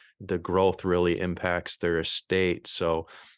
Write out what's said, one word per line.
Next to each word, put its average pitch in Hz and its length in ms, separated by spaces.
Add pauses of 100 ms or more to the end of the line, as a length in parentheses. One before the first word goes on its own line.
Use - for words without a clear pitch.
(220)
the 95 160
growth 90 480
really 87 340
impacts 87 580
their 85 220
estate. 90 680
So 82 400 (300)